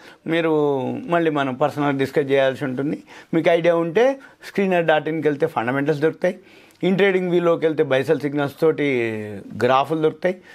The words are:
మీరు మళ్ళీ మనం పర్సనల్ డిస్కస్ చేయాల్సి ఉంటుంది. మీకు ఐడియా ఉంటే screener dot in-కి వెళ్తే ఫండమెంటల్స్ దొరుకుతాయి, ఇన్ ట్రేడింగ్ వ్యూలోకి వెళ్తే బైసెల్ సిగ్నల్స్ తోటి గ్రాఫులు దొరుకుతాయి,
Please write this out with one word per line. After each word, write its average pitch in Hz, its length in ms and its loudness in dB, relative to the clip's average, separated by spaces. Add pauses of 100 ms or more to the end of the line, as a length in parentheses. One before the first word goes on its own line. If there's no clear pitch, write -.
(280)
మీరు 160 240 0 (540)
మళ్ళీ 170 340 0
మనం 135 140 -2
పర్సనల్ 143 440 0
డిస్కస్ 135 340 0
చేయాల్సి 135 340 2
ఉంటుంది. 139 380 -4 (300)
మీకు 165 160 2
ఐడియా 170 260 2
ఉంటే 214 440 0 (280)
screener 185 440 0
dot 151 200 0
in-కి 156 160 -2
వెళ్తే 147 200 0
ఫండమెంటల్స్ 139 540 -2
దొరుకుతాయి, 160 380 -2 (440)
ఇన్ 185 160 2
ట్రేడింగ్ 185 320 2
వ్యూలోకి 170 340 2
వెళ్తే 156 260 0
బైసెల్ 135 280 2
సిగ్నల్స్ 143 420 -4
తోటి 147 240 2 (760)
గ్రాఫులు 139 380 2
దొరుకుతాయి, 156 340 -2 (200)